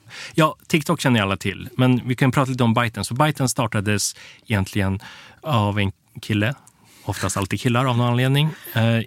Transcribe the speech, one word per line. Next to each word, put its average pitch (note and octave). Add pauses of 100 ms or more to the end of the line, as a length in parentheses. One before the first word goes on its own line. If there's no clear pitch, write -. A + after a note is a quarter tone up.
(340)
Ja, D#3 (120)
TikTok E3
känner A#2+
alla G2
till, F2+
men B2+
vi B2
kan C3
prata C3+
lite B2+
om A2+
ByteDance. A#2
För D3
ByteDance C#3
startades G#2 (320)
egentligen F#2+ (420)
av G#2
en G2 (300)
kille, A2 (480)
oftast -
alltid G2+
killar B2
av A#2+
någon A#2+
anledning, C3 (240)
eh, A2+